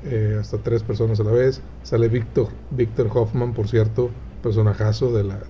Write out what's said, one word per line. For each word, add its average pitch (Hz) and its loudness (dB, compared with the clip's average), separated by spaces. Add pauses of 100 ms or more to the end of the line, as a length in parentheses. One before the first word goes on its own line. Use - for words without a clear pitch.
eh, 107 0
hasta 104 -4
tres 113 0
personas 113 0
a 107 0
la 107 0
vez. 127 4 (220)
Sale 117 2
Victor, 117 0 (220)
Victor 120 0
Hoffman, 120 0
por 110 -2
cierto, 110 2 (340)
personajazo 107 2
de 104 2
la, 101 -6